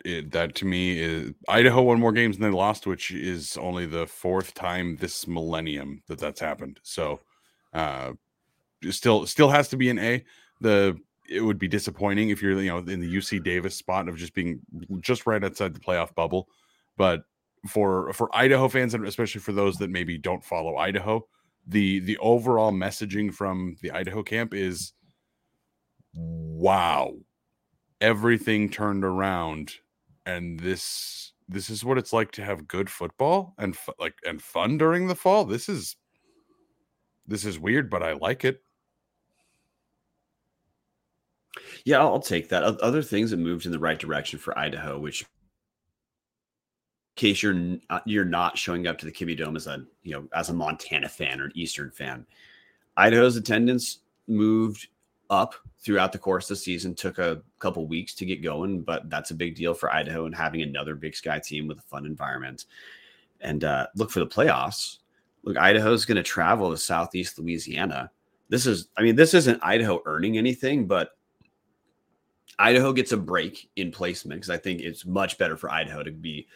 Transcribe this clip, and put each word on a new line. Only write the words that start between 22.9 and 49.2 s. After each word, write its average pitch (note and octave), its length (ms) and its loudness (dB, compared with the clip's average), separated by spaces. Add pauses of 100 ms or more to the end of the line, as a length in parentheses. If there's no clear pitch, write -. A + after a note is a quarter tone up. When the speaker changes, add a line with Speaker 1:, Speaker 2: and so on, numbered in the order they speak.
Speaker 1:
from F#2 480 -4
the E2 100 -8
Idaho F#2 320 -6
camp A2+ 300 -4
is, F#2 380 -4 (1200)
"Wow, E2 1000 0 (880)
everything G#2+ 640 4
turned G2+ 380 -2
around, F2+ 720 -2 (500)
and F2 340 -6
this, - 720 -6 (160)
this F#2+ 220 -8
is A2 160 -8
what C3 120 2
it's - 140 -4
like A2+ 200 0
to G#2 120 -12
have F2+ 240 -6
good F#2+ 220 -4
football E3 680 -2
and G2 200 -4
fu-, - 220 -12
like, E2 160 -6 (100)
and E2+ 160 -8
fun A2 360 0
during E3 300 2
the F3+ 80 -2
fall. F#3+ 300 4
This A2+ 240 -4
is, C#3+ 260 -6 (1300)
this G#2 200 -6
is F#2+ 120 -4
weird, A2 320 0
but F#2 140 -2
I D#2+ 100 0
like E2+ 300 -2
it." C3 180 0 (3250)
Speaker 2:
Yeah, C#3 160 6
I'll, C#3+ 140 6
I'll - 60 2
take F2 300 -2
that. F2+ 140 2
O-, G#2+ 180 2
other C3 200 2
things A2 300 0
that F#2+ 60 -2
moved E2+ 280 -2
in F2+ 60 -4
the D#2+ 80 -4
right D#2 200 0
direction D2 400 -6
for - 180 -6
Idaho, D2 420 -6
which D2 220 -8
in - 60 -18 (1900)
case G#2 280 4
you're G#2 100 2
n-, F2 360 -2
uh, F2+ 160 -2
you're G#2 180 0
not E2+ 340 0
showing F2 300 -4
up E2 120 -4
to D#2 60 -14
the D#2 60 -10
Kibbie E2 260 -6